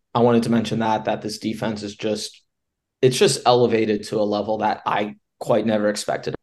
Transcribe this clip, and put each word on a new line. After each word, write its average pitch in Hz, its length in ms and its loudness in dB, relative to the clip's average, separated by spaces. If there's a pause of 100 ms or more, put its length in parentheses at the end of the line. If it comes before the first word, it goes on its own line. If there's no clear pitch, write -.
(140)
I 123 60 2
wanted 117 240 4
to 110 60 -2
mention 113 280 0
that, 110 260 0
that 107 160 -2
this 107 180 -8
defense 107 440 -6
is 101 120 -10
just, - 480 -6 (600)
it's 131 160 4
just - 260 2
elevated 113 600 4
to 110 140 -4
a 104 60 2
level 104 340 -2
that 101 280 -2
I 104 300 -2 (240)
quite 113 260 0
never 107 240 2
expected - 520 -6